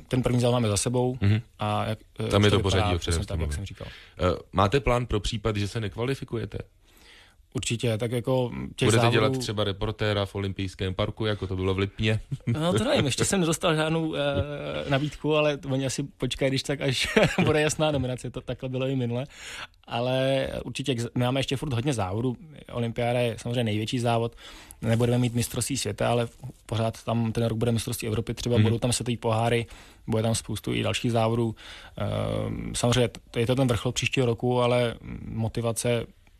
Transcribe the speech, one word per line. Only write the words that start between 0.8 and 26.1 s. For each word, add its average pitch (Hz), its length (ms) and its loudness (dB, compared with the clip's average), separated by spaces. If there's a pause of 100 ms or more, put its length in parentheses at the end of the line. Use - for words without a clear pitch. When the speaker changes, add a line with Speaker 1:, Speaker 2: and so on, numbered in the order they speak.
Speaker 2:
Mhm. 107 200 4 (180)
Speaker 1:
a 104 260 -2
jak, 110 140 -4 (200)
eh, 110 80 -4
Speaker 2:
Tam 104 160 4
je 104 40 8
Speaker 1:
už 101 40 6
to 101 60 6
Speaker 2:
to 87 60 2
pořadí, 95 180 2
Speaker 1:
vypadá 101 140 2
Speaker 2:
o 85 40 0
kterém - 0 -
Speaker 1:
přesně - 240 0
Speaker 2:
jste 101 100 -8
Speaker 1:
tak, 80 60 -2
jak - 0 -
Speaker 2:
mluvil. 76 160 -2
Speaker 1:
jsem 101 100 -6
říkal. - 220 -12
Speaker 2:
Eh, - 500 -2 (140)
máte 101 280 4
plán 123 260 2
pro 107 140 0
případ, 107 380 -2
že 101 100 0
se 117 120 -6
nekvalifikujete? 110 800 -6 (960)
Speaker 1:
Určitě, 113 420 0
tak 113 140 -2
jako 127 400 0 (240)
těch 131 120 2
Speaker 2:
Budete 113 140 6
Speaker 1:
závodů 117 180 6
Speaker 2:
dělat 120 200 4
třeba 107 240 -2
reportéra 104 640 0
v - 100 -8
olympijském 95 580 -4
parku, 107 320 -2
jako 101 220 -2
to 95 80 -2
bylo 92 180 2
v 92 40 0
Lipně? 107 420 0 (280)
Speaker 1:
No 165 260 0
to 208 100 2
nevím, 247 220 2
ještě - 200 0
jsem 196 140 2
nedostal 160 360 2
žádnou, 160 400 0
eh, 143 720 -4
nabídku, 147 460 0
ale 151 220 2 (120)
oni 135 160 0
asi 135 180 -2
počkají, 139 460 -2
když 131 140 0
tak, 139 180 -4
až 135 260 0 (180)
<laughs> - 200 2
bude 151 160 4
jasná 151 300 2
nominace, 127 380 -2
to 123 120 -10
takhle 127 280 -8
bylo 127 180 -2
i 135 80 0
minule. 123 300 -2 (640)
Ale 131 600 0 (160)
určitě 131 280 -4
ex-, 117 240 -2
my 127 100 2
máme 131 140 0
ještě 131 180 -2
furt 151 160 -4
hodně 120 200 0
závodů. 110 440 -2 (340)
Olympiáda 120 480 -2
je 117 200 0
samozřejmě 120 240 -2
největší 110 360 -2
závod, 117 360 0 (460)
nebudeme 117 360 2
mít 123 160 2
mistrovství 120 440 -2
světa, 107 320 -2
ale 120 180 2 (380)